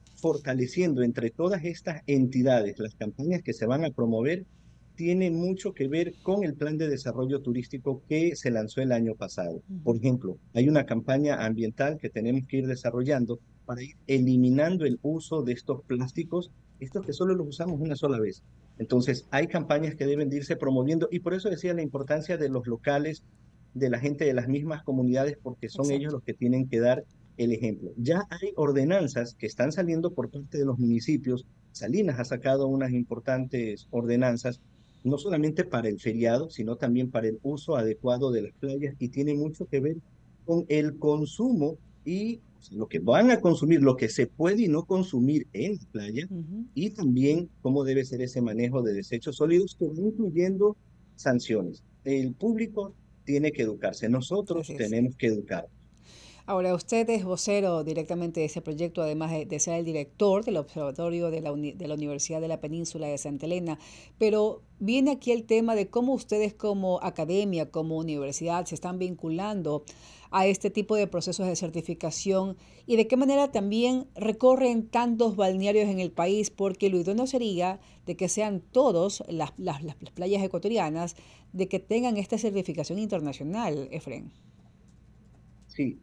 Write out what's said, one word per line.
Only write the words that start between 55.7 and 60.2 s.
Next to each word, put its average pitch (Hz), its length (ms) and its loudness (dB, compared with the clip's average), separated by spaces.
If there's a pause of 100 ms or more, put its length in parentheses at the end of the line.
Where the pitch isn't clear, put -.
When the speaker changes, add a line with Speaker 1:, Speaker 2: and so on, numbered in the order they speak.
Speaker 2:
Ahora, 185 280 0
usted 226 340 0
es 220 140 0
vocero 185 600 0
directamente 165 560 -4
de 160 60 2
ese 156 160 -6
proyecto, 165 400 -4
además 156 300 -2
de, 156 160 -4
de 147 120 -4
ser 170 200 0
el 170 60 -4
director 190 600 0